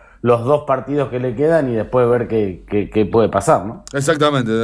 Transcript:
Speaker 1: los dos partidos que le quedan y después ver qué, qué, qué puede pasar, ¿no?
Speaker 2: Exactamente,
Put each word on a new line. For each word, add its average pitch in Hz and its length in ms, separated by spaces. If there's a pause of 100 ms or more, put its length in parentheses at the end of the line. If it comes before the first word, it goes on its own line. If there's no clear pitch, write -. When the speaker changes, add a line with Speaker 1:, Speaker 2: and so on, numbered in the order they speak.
(220)
Speaker 1:
los 117 240
dos 147 200
partidos 135 440
que 123 100
le 127 160
quedan 151 340
y 120 60
después 120 340
ver 117 200
qué, 101 400
qué, 98 200
qué 107 160
puede 104 220
pasar, 98 380
¿no? 147 260
Speaker 2:
Exactamente, 143 600 (120)